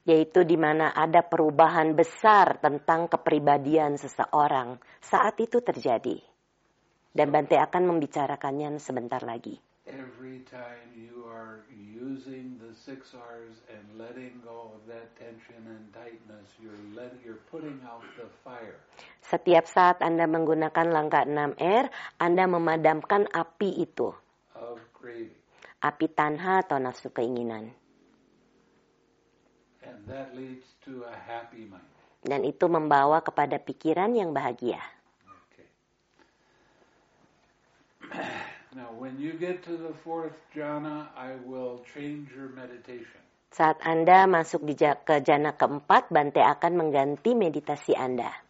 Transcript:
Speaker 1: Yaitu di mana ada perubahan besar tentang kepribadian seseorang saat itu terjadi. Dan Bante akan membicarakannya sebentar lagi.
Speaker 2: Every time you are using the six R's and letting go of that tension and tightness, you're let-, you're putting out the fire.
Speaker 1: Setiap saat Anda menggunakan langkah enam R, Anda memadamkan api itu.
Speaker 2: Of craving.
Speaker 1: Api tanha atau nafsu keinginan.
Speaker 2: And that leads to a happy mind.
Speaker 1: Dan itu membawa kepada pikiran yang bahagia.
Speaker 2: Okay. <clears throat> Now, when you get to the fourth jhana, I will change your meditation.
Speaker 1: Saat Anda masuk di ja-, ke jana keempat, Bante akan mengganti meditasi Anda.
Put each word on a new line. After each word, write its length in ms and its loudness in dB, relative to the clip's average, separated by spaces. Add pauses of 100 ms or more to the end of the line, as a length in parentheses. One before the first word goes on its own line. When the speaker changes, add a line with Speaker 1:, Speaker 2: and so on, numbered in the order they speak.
Speaker 1:
Yaitu 440 4
di 120 4
mana 360 2
ada 280 4
perubahan 720 4
besar 640 6
tentang 520 0
kepribadian 880 2
seseorang 800 -2 (240)
saat 400 0
itu 200 0
terjadi. 600 -2 (920)
Dan 160 2
Bante 280 2
akan 400 2
membicarakannya 800 -4
sebentar 440 -8
lagi. 360 -12 (280)
Speaker 2:
Every 600 -18
time 480 -18
you 340 -20
are 460 -18
using 880 -14
the 100 -20
six 400 -20
R's 540 -20
and 160 -20 (160)
letting 420 -18
go 320 -20
of 140 -20
that 320 -20
tension 400 -20 (100)
and 240 -20
tightness, 540 -20 (100)
you're 220 -20 (160)
let-, 260 -16
you're 300 -18
putting 340 -14
out 160 -18 (140)
the 160 -18 (100)
fire. 380 -18 (420)
Speaker 1:
Setiap 480 2
saat 320 4
Anda 240 0
menggunakan 640 0
langkah 400 2
enam 300 -2
R, 320 2 (260)
Anda 300 2
memadamkan 840 2
api 560 -4
itu. 300 -6 (400)
Speaker 2:
Of 240 -14 (160)
craving. 400 -16 (480)
Speaker 1:
Api 260 -2
tanha 540 0
atau 160 -2
nafsu 320 -6
keinginan. 640 -6 (2000)
Speaker 2:
And 260 -20
that 320 -14
leads 320 -16 (160)
to 160 -14
a 160 -16
happy 480 -14
mind. 220 -20 (340)
Speaker 1:
Dan 240 -2
itu 240 0
membawa 560 4
kepada 320 -2
pikiran 560 -2
yang 160 0
bahagia. 480 -4 (720)
Speaker 2:
Okay. 160 -20 (2500)
<clears throat> 360 -10 (220)
Now, 240 -16
when 240 -12
you 160 -8
get 320 -8
to 80 -8
the 160 -10 (160)
fourth 300 -8 (180)
jhana, 640 -8
I 240 -12
will 480 -10
change 400 -12
your 240 -16
meditation. 640 -18 (320)
Speaker 1:
Saat 320 2
Anda 480 6
masuk 320 0
di 160 -6
ja-, 160 4
ke 320 0
jana 320 2
keempat, 480 2
Bante 320 2
akan 400 4
mengganti 560 0
meditasi 640 -2
Anda. 320 -4 (200)